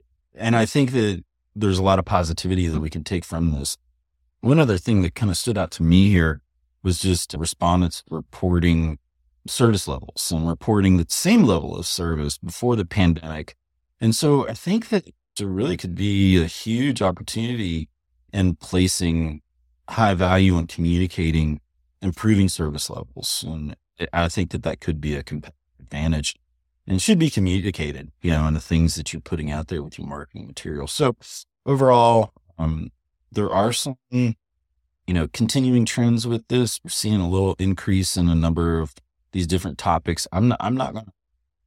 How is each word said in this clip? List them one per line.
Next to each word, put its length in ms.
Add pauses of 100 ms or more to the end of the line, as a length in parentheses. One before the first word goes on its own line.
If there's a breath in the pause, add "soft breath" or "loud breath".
(360)
and 180
I 120
think 260
that 320 (320)
there's 220
a 40
lot 160
of 60
positivity 640
that 100
we 120
can 120
take 220
from 260
this. 260 (640)
One 200
other 180
thing 240
that 140
kinda 180
stood 240
out 140
to 100
me 280
here 320 (400)
was 180
just 360
respondents 720
reporting 920 (480)
service 400
levels 460
and 160
reporting 480
the 140
same 340
level 320
of 100
service 520
before 360
the 120
pandemic. 680 (460)
And 140
so 340
I 60
think 340
that 180 (300)
there 100
really 300
could 180
be 480
a 40
huge 560
opportunity 880 (420)
in 240
placing 840 (480)
high 240
value 420
and 120
communicating, 920 (400)
improving 480
service 400
levels. 580
And 300 (340)
I 180
think 240
that 100
that 180
could 220
be 120
a 80
competitive 360 (220)
advantage 540 (520)
and 140
should 180
be 100
communicated, 840 (120)
you 80
know, 160
in 80
the 60
things 340
that 180
you're 80
putting 300
out 180
there 140
with 160
your 100
marketing 380
material. 400
So 280 (520)
overall, 680 (260)
um, 320 (420)
there 180
are 220
some, 240 (140)
you 240 (800)
know, 180
continuing 540
trends 400
with 220
this. 360
We're 60
seeing 300
a 80
little 300
increase 600
in 100
a 60
number 440
of 140 (400)
these 140
different 320
topics. 540
I'm 160
not, 120
I'm 160
not 180
gonna 180 (540)